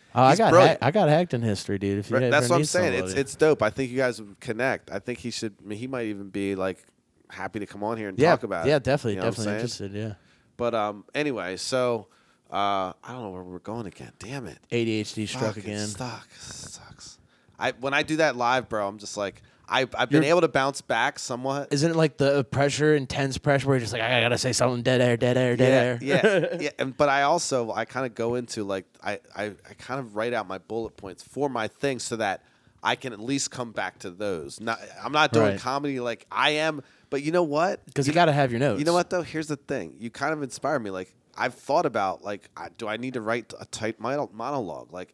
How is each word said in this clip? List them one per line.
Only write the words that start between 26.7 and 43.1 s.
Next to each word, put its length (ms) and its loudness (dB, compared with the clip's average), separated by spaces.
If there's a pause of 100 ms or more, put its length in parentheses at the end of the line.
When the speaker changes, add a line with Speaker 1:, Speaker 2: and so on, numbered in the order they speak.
Speaker 2:
And, 180 -2
but 120 4
I 140 4
also, 500 2
I 140 -2
kinda 240 -4
go 240 -2
into, 300 -6
like, 200 -4 (180)
I, 180 -6 (160)
I, 80 -6
I 340 -12
kind 220 -8
of 160 -12
write 180 -2
out 140 -2
my 100 -8
bullet 380 -8
points 260 -14
for 260 -4
my 200 -4
thing 320 -4
so 160 -6
that 260 0 (400)
I 140 0
can 160 -10
at 80 -12
least 300 -4
come 220 -8
back 280 -6
to 100 -10
those. 500 -6
Not, 180 -4 (240)
I'm 100 -6
not 200 4
doing 200 4
Speaker 1:
Right. 80 -6
Speaker 2:
comedy. 400 -4
Like, 320 -6
I 180 4
am 320 0 (280)
but 120 -2
you 100 -2
know 100 4
what? 380 0 (140)
Speaker 1:
'Cause 120 0
you 60 2
Speaker 2:
You 20 0
Speaker 1:
gotta 180 6
have 200 4
your 80 0
notes. 180 2
Speaker 2:
You 60 -2
know 100 4
what, 160 2
though? 120 -2
Here's 260 -8
the 80 -6
thing. 420 -8
You 120 -10
kind 220 -4
of 100 -6
inspire 360 -4
me. 120 -6
Like, 240 -8 (220)
I've 180 -2
thought 320 0
about, 380 -2
like, 320 -10
I, 200 -12
do 120 -10
I 80 -4
need 180 -6